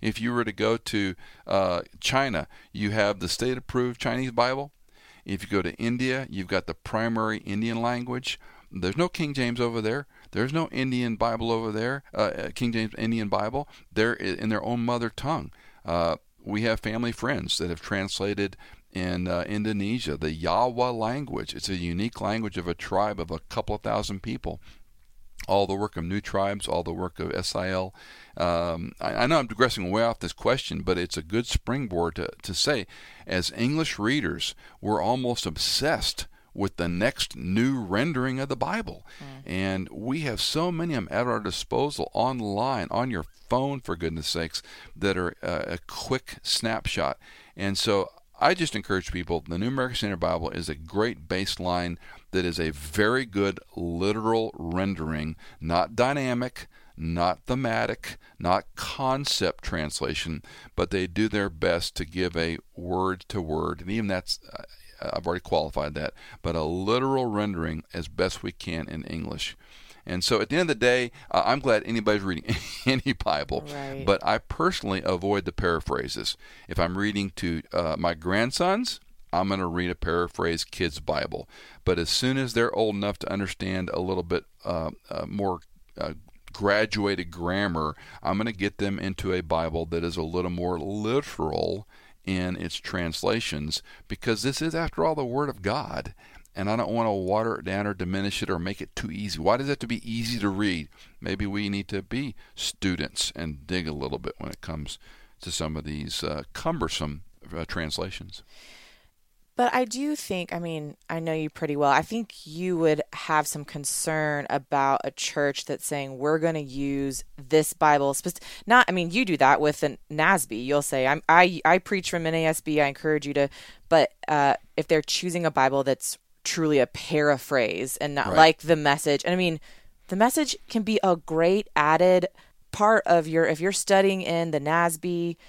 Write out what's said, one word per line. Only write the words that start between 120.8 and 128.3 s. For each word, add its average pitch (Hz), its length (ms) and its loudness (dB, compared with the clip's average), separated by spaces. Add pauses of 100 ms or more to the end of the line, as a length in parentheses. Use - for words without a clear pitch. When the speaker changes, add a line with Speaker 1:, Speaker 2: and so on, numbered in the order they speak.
Speaker 2:
say, 131 260 2
"I'm, 147 220 2
I, 175 380 8
I 175 120 8
preach 185 300 -4
from 170 180 0
N 160 80 2
A 160 120 2
S 160 160 2
B. 151 180 2
I 143 60 6
encourage 143 400 0
you 143 80 -2
to," 139 140 4 (420)
but, 160 220 8 (140)
uh, 143 280 6 (220)
if 156 120 0
they're 156 140 6
choosing 175 420 -2
a 156 60 2
Bible 135 340 4
that's - 320 0 (280)
truly 151 340 2
a 123 80 6
paraphrase 135 1120 0
and 147 160 -2
not 143 140 0
Speaker 1:
Right. - 80 0